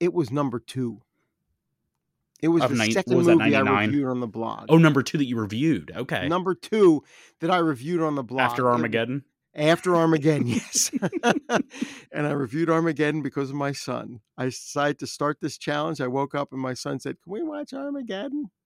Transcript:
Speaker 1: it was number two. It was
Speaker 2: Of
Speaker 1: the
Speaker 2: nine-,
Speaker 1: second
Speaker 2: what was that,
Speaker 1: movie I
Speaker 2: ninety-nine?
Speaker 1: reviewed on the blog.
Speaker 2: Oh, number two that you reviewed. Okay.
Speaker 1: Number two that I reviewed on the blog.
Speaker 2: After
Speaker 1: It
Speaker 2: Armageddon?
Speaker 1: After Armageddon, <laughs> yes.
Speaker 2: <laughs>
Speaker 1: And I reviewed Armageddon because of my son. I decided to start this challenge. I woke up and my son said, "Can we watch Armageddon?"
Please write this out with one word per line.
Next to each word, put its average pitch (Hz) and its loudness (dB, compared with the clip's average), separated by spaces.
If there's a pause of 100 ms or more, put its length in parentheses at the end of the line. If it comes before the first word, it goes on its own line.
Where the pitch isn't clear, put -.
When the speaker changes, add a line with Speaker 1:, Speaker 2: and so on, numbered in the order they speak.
Speaker 1:
it 175 2
was 160 -2
number 135 -2
two. 117 -6 (1400)
It 156 2
was 165 4
Speaker 2:
Of 123 2
Speaker 1:
the 120 0
Speaker 2:
nine-, 110 2
Speaker 1:
second 190 0
Speaker 2:
what - 6
was 170 4
that, 170 8
Speaker 1:
movie - 4
I 135 2
Speaker 2:
ninety-nine? 101 2
Speaker 1:
reviewed 143 0
on 123 -2
the 123 -4
blog. 110 -8
Speaker 2:
Oh, 156 8
number 151 6
two - -4
that 143 2
you 120 -2
reviewed. 110 -2
Okay. 113 -4
Speaker 1:
Number 180 -2
two 180 4 (360)
that 165 -2
I 180 4
reviewed 160 0
on 156 0
the 139 -4
blog. 123 -4 (100)
Speaker 2:
After 127 0
Speaker 1:
It 123 6
Speaker 2:
Armageddon? 117 -2 (300)
Speaker 1:
After 165 2
Armageddon, 156 2
<laughs> - -
yes. - -2
Speaker 2:
<laughs> - -2
Speaker 1:
And 151 -2
I 147 -2
reviewed 143 -2
Armageddon 156 0
because 135 -4
of 139 -8
my 139 -2
son. 120 -8 (160)
I 127 -2
decided 143 -2
to 143 -8
start 147 -4
this 156 -6
challenge. 147 -4
I 135 -2
woke 135 -2
up 143 -4
and 131 -8
my 131 -4
son 143 -6
said, 135 -8
"Can 170 -14
we 220 -8
watch 302 -8
Armageddon?" 269 -8 (140)